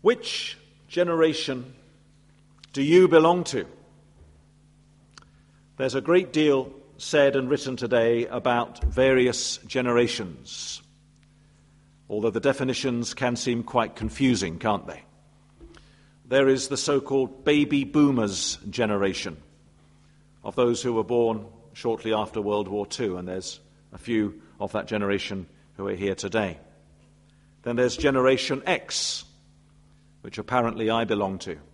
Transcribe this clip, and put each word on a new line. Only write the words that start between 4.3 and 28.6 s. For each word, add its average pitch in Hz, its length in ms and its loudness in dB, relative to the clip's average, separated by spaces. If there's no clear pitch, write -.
There's 131 180 -4
a 135 60 0
great 180 320 2
deal 143 400 2
said 139 380 4
and 131 120 0
written 131 280 -2
today 117 500 2
about 120 580 -2
various 127 760 2
generations, 117 1200 -2
although 107 220 0
the 104 80 -4
definitions 127 760 -2
can 123 220 0
seem 120 260 -2
quite 117 340 -2
confusing, 104 640 0
can't 104 280 -2
they? - 180 -16
There 135 220 4
is 131 200 2
the 139 80 -4
so-called 135 680 -2
baby 147 400 2
boomers 123 720 2
generation, 98 720 -2
of 104 120 -10
those 120 280 2
who 123 100 -2
were 113 100 0
born 113 440 0
shortly 113 400 -4
after 107 300 -2
World 104 260 -2
War 101 180 -4
Two, 101 300 -4
and 90 100 -10
there's 92 320 -10
a 95 80 -20
few 107 440 -2
of 101 120 -8
that 107 140 -6
generation 101 600 -4
who 98 120 -6
are 98 60 -4
here 95 200 -2
today. 98 460 -4
Then 117 140 -4
there's 123 200 2
Generation 135 680 2